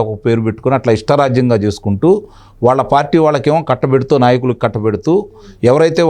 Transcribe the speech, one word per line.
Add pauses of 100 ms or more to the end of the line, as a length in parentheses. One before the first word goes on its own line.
ఒక
పేరు
పెట్టుకొని
అట్లా
ఇష్టారాజ్యంగా
చేసుకుంటూ (560)
వాళ్ళ (120)
పార్టీ
వాళ్ళకేమో (100)
కట్టబెడుతూ, (100)
నాయకులకు
కట్టబెడుతూ, (580)
ఎవరైతే